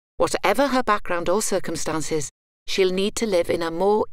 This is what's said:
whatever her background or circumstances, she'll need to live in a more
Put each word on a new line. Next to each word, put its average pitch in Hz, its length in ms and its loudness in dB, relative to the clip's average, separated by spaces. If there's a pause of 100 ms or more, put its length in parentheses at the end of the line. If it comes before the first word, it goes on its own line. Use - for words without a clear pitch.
(160)
whatever 196 520 2
her 254 140 2
background 180 460 -2
or 196 140 2
circumstances, 160 880 -2 (360)
she'll 190 240 2
need 190 260 0
to 233 100 -2
live 180 240 2
in 175 100 0
a 165 100 -4
more 196 420 2